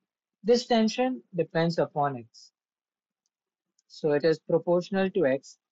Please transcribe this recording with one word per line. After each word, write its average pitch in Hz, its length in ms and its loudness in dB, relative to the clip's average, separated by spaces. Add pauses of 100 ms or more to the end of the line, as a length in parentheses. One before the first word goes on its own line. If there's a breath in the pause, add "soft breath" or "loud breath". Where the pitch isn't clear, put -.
(440)
this 240 220 2
tension 247 560 0 (140)
depends 165 420 0
upon 143 400 -2
x. - 340 -20 (1400)
So - 260 -4
it 147 120 0
is 160 140 2
proportional 180 720 -2
to 170 160 0
x. 135 320 -4 (120)